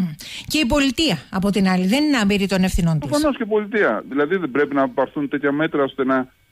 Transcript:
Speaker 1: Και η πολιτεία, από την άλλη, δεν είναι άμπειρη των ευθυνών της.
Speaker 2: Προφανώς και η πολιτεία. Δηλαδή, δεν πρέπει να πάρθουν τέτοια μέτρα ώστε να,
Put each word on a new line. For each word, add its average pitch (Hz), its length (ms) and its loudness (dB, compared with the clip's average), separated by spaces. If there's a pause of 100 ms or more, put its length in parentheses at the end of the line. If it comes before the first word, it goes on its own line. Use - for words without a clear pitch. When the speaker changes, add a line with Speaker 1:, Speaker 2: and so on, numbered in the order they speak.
(480)
Speaker 1:
Και - 100 -2
η 302 80 2
πολιτεία, 277 520 0 (120)
από 196 200 0
την 196 180 2
άλλη, 185 200 2
δεν 262 160 2
είναι 294 140 2
άμπειρη 202 300 2
των 190 160 2
ευθυνών 170 360 2
της. 285 100 -6
Speaker 2:
Προφανώς 294 280 0
και 254 60 -6
η - 20 -2
πολιτεία. 202 640 0
Δηλαδή, 147 260 0
δεν 165 160 -4
πρέπει 139 240 0
να 135 140 2
πάρθουν 135 400 -2
τέτοια 143 220 -2
μέτρα 151 320 0
ώστε 131 220 -2
να, 131 100 2 (360)